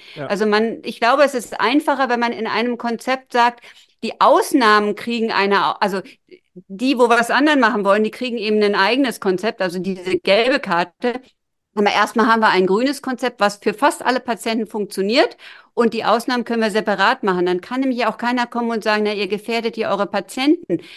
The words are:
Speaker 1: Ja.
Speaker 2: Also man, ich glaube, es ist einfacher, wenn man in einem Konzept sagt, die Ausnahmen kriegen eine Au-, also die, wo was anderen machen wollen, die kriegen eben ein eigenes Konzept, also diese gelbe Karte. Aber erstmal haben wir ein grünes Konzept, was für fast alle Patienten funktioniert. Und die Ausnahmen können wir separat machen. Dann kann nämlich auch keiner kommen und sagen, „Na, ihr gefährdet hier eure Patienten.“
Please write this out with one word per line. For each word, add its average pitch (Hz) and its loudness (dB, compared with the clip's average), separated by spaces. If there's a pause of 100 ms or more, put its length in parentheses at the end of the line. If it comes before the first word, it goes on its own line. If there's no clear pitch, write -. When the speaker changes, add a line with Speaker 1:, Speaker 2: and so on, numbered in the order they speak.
(160)
Speaker 1:
Ja. 139 -10
Speaker 2:
Also 202 -2
man, 214 0
ich - -10
glaube, 262 4
es 269 2
ist - -8
einfacher, 269 2
wenn 240 0
man 233 -2
in 220 -6
einem 226 -2
Konzept 247 -6
sagt, 240 2 (420)
die - -4
Ausnahmen 214 4
kriegen 226 -4
eine 196 2
Au-, - -2
also 196 -2 (520)
die, 202 -4
wo 240 4
was 233 2
anderen 285 2
machen 214 2
wollen, 202 2
die 214 -2
kriegen 247 -8
eben 214 0
ein 202 0
eigenes 220 0
Konzept, 208 -2
also 185 -4
diese 185 -4
gelbe 233 2
Karte. 240 -4 (540)
Aber 208 2
erstmal 311 2
haben 226 4
wir 220 4
ein 180 4
grünes 254 0
Konzept, 247 -6
was 202 0
für - -2
fast - 0
alle 247 0
Patienten 226 -4
funktioniert. 214 -2 (360)
Und 233 2
die 226 -6
Ausnahmen 233 0
können 226 -4
wir 220 0
separat 214 0
machen. 180 0
Dann 180 -2
kann 247 -8
nämlich 247 -2
auch 220 -2
keiner 240 -2
kommen 233 -4
und 220 -4
sagen, 214 0
„Na, 208 -2
ihr 202 -4
gefährdet 226 -4
hier 220 -4
eure 196 -2
Patienten.“ 254 -2 (160)